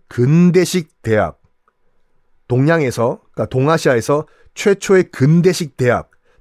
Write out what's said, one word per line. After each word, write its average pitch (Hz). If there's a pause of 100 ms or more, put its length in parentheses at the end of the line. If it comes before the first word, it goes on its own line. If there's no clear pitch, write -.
근대식 170
대학, 101 (1080)
동양에서, 135 (120)
그러니까 117
동아시아에서 143 (280)
최초의 196
근대식 170
대학, 113 (300)